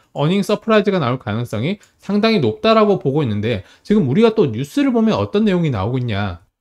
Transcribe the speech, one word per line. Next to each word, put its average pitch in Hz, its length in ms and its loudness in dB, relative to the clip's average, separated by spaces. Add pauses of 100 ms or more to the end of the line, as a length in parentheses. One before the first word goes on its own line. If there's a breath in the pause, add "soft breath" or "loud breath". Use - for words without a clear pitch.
(120 soft breath)
어닝 170 300 0
서프라이즈가 208 560 0
나올 127 200 -2
가능성이 117 600 -6 (180 soft breath)
상당히 208 440 0
높다라고 208 580 2
보고 147 240 -2
있는데 107 420 -2 (180 soft breath)
지금 202 280 2
우리가 220 240 4
또 208 120 2
뉴스를 143 460 -2
보면 220 220 2
어떤 135 320 0
내용이 180 240 2
나오고 113 260 -2
있냐. 104 440 -4 (200)